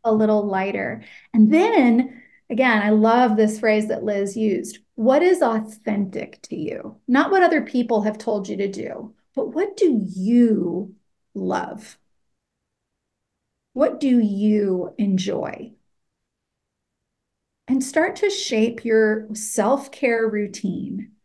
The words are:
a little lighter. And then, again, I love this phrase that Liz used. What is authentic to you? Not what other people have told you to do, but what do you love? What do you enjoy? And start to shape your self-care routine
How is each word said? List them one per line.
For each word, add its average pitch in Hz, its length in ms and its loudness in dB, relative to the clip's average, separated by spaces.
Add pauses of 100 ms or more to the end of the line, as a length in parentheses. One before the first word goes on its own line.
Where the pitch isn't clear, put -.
a 226 100 2
little 214 320 2
lighter. 196 580 -4 (300)
And 214 180 6
then, 294 720 4 (280)
again, 226 320 2
I 214 100 2
love 220 440 4
this 214 240 2
phrase 214 280 2
that - 160 -4
Liz 202 340 -4
used. 208 420 -2 (160)
What 262 280 4
is 359 180 4
authentic 214 1000 -4
to - 120 -14
you? - 420 -10 (100)
Not 294 240 2
what 370 120 4
other 339 180 2
people 233 420 -2
have 214 140 -2
told 202 300 -6
you 202 100 -8
to 196 140 -4
do, 214 420 -12 (220)
but - 180 -4
what 392 240 -4
do 349 120 4 (260)
you 202 800 0 (380)
love? 185 640 -8 (1800)
What - 260 0
do 254 200 4
you 202 800 0
enjoy? 196 760 -2 (1900)
And 262 160 0
start 359 340 -2
to 415 120 0
shape 233 540 -2
your 220 500 2
self-care 233 960 -2
routine 202 840 -6 (140)